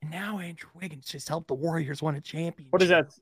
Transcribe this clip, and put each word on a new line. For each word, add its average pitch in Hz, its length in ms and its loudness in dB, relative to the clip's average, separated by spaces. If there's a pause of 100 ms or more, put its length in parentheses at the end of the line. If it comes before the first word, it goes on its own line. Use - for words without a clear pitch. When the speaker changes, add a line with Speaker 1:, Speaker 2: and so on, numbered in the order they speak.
Speaker 1:
And 156 80 -10
now 202 260 -6
Andrew 175 320 -12 (100)
Wiggins 151 280 -12
just 143 200 -12
helped 160 200 -4
the - 80 -4
Warriors 147 460 -2
win 151 140 0
a 147 60 -6
championship. 156 520 -8
Speaker 2:
What 185 60 6
does 180 100 8
that, 160 220 6 (100)